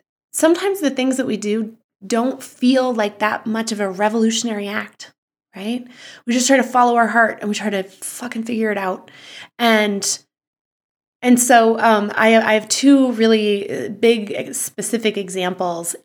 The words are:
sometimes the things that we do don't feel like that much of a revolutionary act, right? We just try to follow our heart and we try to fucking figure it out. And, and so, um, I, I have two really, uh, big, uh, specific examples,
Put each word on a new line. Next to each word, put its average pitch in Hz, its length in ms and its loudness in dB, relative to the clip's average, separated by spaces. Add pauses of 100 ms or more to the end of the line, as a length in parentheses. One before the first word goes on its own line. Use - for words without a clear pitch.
(340)
sometimes 370 480 0
the 277 100 0
things 262 240 -2
that 254 100 -2
we 220 120 -4
do 214 400 -4 (280)
don't 240 380 -2
feel 254 500 0
like 208 260 -4
that 214 280 -4
much 226 240 -4
of 202 80 -6
a 202 100 -2
revolutionary 214 800 -2
act, 208 460 -10 (420)
right? 226 320 -8 (380)
We 233 80 -2
just 247 140 0
try 269 100 6
to 247 60 2
follow 247 340 2
our 233 100 4
heart 220 320 2
and 208 80 -6
we 208 80 -2
try 208 140 -6
to 202 140 -4
fucking - 600 -12
figure 220 280 -2
it 202 60 -2
out. 190 320 -6 (480)
And, 214 460 2 (1200)
and 247 160 6
so, 226 400 4
um, 214 340 2
I, 226 240 4
I 220 160 2
have 214 160 -2
two 269 440 4
really, 214 760 0
uh, - 20 -8
big, 220 420 0
uh, - 220 -8
specific - 640 -4
examples, 180 880 -6